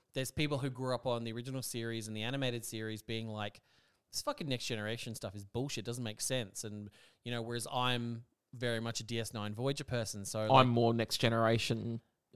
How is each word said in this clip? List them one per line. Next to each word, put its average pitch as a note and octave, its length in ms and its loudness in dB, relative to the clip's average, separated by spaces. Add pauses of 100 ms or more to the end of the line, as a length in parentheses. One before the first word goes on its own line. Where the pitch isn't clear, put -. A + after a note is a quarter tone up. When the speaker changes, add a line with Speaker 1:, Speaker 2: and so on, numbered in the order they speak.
(140)
Speaker 1:
there's C3 180 -2
people D3 260 0
who C#3 120 0
grew B2+ 240 -4
up A#2+ 140 -2
on A#2 160 0
the A#2 80 -4
original B2 300 -6
series A2+ 480 -4
and A2 80 -6
the G#2+ 60 -2
animated B2 420 -2
series A2 360 -6
being A2+ 280 -6
like, G#2+ 320 -6 (500)
"This - 100 -4
fucking C#4 280 -4
Next B2+ 160 -2
Generation A2 500 -4
stuff G2 200 -8
is G2+ 100 -10
bullshit, A#2+ 400 -4
doesn't A#2+ 180 -4
make A2 160 -6
sense." A#2+ 460 -2
And, G#2 240 -8 (340)
you A#2+ 80 -6
know, A#2+ 100 -2
whereas A#2 300 -4
I'm A#2+ 520 0 (300)
very A#2 280 -2
much A#2 180 -4
a A#2 40 -6
D A#2 180 -4
S A2 120 -6
nine G#2 200 -4
Voyager C3+ 320 -2
person, G#2+ 400 -2
so, G#2+ 160 -2
Speaker 2:
I'm A2 80 2
Speaker 1:
like C3 180 12
Speaker 2:
more A#2 260 6
Next A2+ 260 0
Generation, A2+ 840 4 (340)